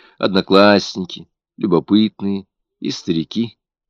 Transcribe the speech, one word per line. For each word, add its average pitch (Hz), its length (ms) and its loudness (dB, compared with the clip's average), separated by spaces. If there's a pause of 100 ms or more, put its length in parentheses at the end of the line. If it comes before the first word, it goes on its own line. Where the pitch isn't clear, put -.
(180)
одноклассники, 95 1080 2 (280)
любопытные 98 880 -2 (320)
и - 120 -8
старики, 98 680 -6 (340)